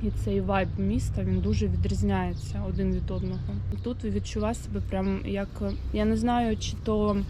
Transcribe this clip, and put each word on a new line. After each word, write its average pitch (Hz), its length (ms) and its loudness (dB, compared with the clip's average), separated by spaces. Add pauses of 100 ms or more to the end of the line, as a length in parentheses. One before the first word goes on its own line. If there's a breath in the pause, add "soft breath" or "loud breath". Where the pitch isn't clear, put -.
і 208 80 0
цей 202 300 0
вайб 190 360 2
міста, 202 460 0
він 190 160 2
дуже 208 280 2
відрізняється 190 1000 0
один 190 220 0
від 185 200 0
одного. 185 280 -2 (440)
Тут 240 200 -4
відчуваю 214 520 0
себе 202 340 -4
прям 196 360 0
як... 196 240 -2 (440)
я 208 120 2
не 220 120 2
знаю, 233 400 2
чи - 160 -4 (100)
то 208 340 2 (120)